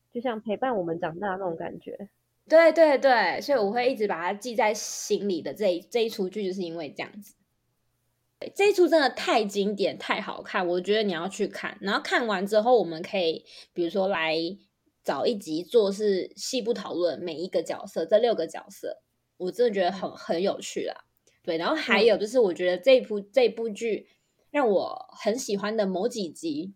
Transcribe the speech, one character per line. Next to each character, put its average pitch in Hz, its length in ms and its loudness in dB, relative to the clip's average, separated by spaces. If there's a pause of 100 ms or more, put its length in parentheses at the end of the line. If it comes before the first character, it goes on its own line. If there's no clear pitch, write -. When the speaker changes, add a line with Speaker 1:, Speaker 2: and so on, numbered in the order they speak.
(120)
Speaker 1:
就 240 80 -8
像 233 220 -4
陪 214 160 -4
伴 262 180 0
我 190 80 0
们 165 160 -4
长 165 180 -6
大 196 120 -4
那 185 80 -4
种 185 180 -4
感 170 240 -10
觉。 - 300 -14 (400)
Speaker 2:
对， 320 240 8
对， 311 240 6
对， 214 420 4
所 277 160 0
以 - 20 6
我 202 140 2
会 240 180 2
一 269 60 0
直 208 100 -2
把 185 160 -2
它 180 160 -2
记 226 200 -8
在 220 160 4
心 202 560 -4
里 170 120 -2
的 - 120 -6
这 196 200 0
一， 170 60 -4
这 233 240 -2
一 226 60 -2
出 214 180 -4
剧 196 180 -6
就 180 60 -4
是 190 100 -6
因 165 140 -8
为 156 160 -8
这 - 100 -10
样 202 200 -14
子。 - 140 -20 (1200)
这 403 140 4
一 392 40 4
出 359 140 6
真 311 140 6
的 254 80 4
太 247 340 0
经 202 320 -2
典、 185 220 -2
太 - 240 -4
好 - 200 -10
看， 196 240 -2
我 180 140 0
觉 190 160 0
得 220 80 2
你 202 80 -2
要 165 160 -4
去 196 180 -4
看。 - 360 -8
然 202 120 -2
后 220 80 0
看 320 240 -2
完 202 220 -2
之 214 140 2
后， 240 180 6
我 185 60 2
们 165 160 -8
可 196 180 -4
以 165 260 0 (280)
比 180 100 0
如 170 60 0
说 190 180 0
来 160 280 0 (680)
找 147 220 -2
一 240 100 2
集 160 260 -6
做 202 300 2
是 196 460 0
细 - 240 -4
部 226 120 -2
讨 - 200 -10
论 175 260 -2
每 175 160 -8
一 170 120 -6
个 185 140 -2
角 - 240 -8
色， 190 200 -4
这 208 120 4
六 226 160 4
个 165 140 -2
角 - 220 -12
色， - 320 -12 (340)
我 180 160 -6
真 240 160 2
的 220 60 0
觉 196 80 0
得 180 100 2
很， 190 180 -6
Speaker 1:
嗯。 - 60 -16
Speaker 2:
很 175 260 -4
有 190 200 0
趣 - 240 -8
啦。 - 180 -8 (400)
对， 165 140 -2
然 170 120 -2
后 311 60 0
还 202 260 2
有 208 160 4
就 190 80 -4
是 240 140 0
我 196 140 4
觉 180 180 0
得 180 60 0
这 262 180 6
一 247 60 6
部， 208 180 -4
Speaker 1:
嗯。 196 120 -12
Speaker 2:
这 254 120 4
一 226 60 6
部 226 200 -6
剧 214 380 -6 (440)
让 277 180 2
我 - 400 -2
很 - 280 -2
喜 226 200 -4
欢 202 180 -4
的 214 100 0
某 190 220 0
几 208 220 -6
集， 165 460 -8